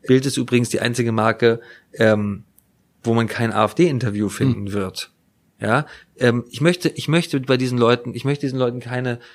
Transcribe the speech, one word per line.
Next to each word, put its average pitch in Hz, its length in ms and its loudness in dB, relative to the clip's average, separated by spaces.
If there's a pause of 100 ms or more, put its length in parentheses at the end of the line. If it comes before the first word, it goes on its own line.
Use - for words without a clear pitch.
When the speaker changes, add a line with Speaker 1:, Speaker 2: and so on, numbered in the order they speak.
Speaker 1:
Bild 131 200 4
ist 131 120 -2
übrigens 123 320 0
die - 120 -2
einzige 120 300 -2
Marke, 113 500 2 (320)
ähm, 104 500 2 (600)
wo 117 100 0
man 113 140 0
kein 113 240 -4
A-F-D-Interview 107 800 0
finden 110 380 -2
Speaker 2:
Hm. 95 60 -8
Speaker 1:
wird. 95 360 -6 (520)
Ja, 117 240 0 (320)
ähm, 120 320 0
ich 113 100 -10
möchte, 170 300 0
ich - 180 -12
möchte 160 320 0
bei 131 160 0
diesen 123 220 -2
Leuten, 120 380 2
ich - 100 -6
möchte 143 200 -2
diesen 131 140 -4
Leuten 123 220 -2
keine 123 380 -6 (160)